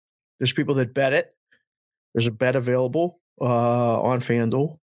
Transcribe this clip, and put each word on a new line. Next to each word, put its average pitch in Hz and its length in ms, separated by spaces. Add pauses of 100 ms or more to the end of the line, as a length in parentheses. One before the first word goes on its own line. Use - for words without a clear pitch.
(400)
there's 127 140
people 147 220
that 127 180
bet 135 200
it. 170 220 (800)
There's 117 140
a 117 40
bet 127 240
available, 127 640 (220)
uh, 120 600
on 127 180
FanDuel 120 580 (120)